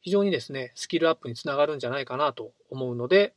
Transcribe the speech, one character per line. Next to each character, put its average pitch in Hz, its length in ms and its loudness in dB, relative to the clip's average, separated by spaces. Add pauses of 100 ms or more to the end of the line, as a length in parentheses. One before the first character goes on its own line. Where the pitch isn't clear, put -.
非 175 100 -6
常 202 120 4
に 202 60 2
で 160 100 0
す 139 140 -12
ね、 131 220 -8
ス - 100 -12
キ 165 140 -2
ル 165 100 4
ア 160 40 2
ッ - 20 2
プ - 120 -14
に 117 80 -8
つ - 120 -10
な 143 80 -2
が 147 100 4
る 151 100 -4
ん 135 40 -8
じ 127 80 -4
ゃ - 20 -2
な 139 100 -4
い 131 60 -6
か 123 120 -6
な 143 160 2
と 117 180 -12 (180)
思 131 220 -6
う 120 40 -4
の 120 120 -4
で 196 300 4